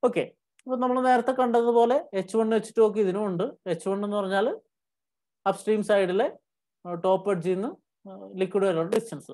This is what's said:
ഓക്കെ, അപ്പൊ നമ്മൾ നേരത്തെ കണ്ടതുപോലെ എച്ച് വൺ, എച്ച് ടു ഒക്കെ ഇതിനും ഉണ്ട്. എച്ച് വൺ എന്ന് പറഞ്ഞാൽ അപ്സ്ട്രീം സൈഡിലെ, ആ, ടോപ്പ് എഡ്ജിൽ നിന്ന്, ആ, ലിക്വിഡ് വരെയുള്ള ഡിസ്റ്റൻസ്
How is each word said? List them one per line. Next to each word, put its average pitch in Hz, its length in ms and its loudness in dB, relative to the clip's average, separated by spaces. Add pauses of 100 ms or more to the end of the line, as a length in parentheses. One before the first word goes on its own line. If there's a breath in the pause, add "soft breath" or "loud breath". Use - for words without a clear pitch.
ഓക്കെ, 233 280 0 (320)
അപ്പൊ 254 140 -6
നമ്മൾ 247 240 0
നേരത്തെ 254 300 4
കണ്ടതുപോലെ 240 800 2
എച്ച് 190 240 -4
വൺ, 220 180 2
എച്ച് 214 220 -2
ടു 226 40 6
ഒക്കെ 214 180 4
ഇതിനും 202 260 0
ഉണ്ട്. 185 180 -2 (220)
എച്ച് 170 240 -4
വൺ 202 160 -2
എന്ന് 208 120 -4
പറഞ്ഞാൽ 202 420 0 (880)
അപ്സ്ട്രീം 208 360 0
സൈഡിലെ, 202 540 2 (480)
ആ, 175 80 -8
ടോപ്പ് 185 380 0
എഡ്ജിൽ 180 220 -2
നിന്ന്, 202 160 -4 (400)
ആ, 196 260 -16
ലിക്വിഡ് 190 300 -2
വരെയുള്ള 165 240 0
ഡിസ്റ്റൻസ് 220 440 -6